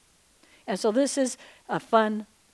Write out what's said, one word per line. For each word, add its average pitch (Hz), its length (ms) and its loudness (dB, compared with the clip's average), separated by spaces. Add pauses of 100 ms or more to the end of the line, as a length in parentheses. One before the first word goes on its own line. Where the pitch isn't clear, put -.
(680)
And 196 120 -4
so 220 120 2
this 262 260 0
is 262 180 -2 (320)
a 220 120 -4
fun 214 480 0 (260)